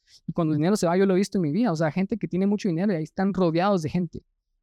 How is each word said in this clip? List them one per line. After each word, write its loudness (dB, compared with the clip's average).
Y -6
cuando 0
el 0
dinero 2
se 0
va, 2
yo 4
lo 4
he 4
visto -2
en 2
mi 0
vida, 0
o -2
sea, 0
gente -2
que -8
tiene 0
mucho 0
dinero 0
y 0
ahí -4
están -2
rodeados 2
de -4
gente, -4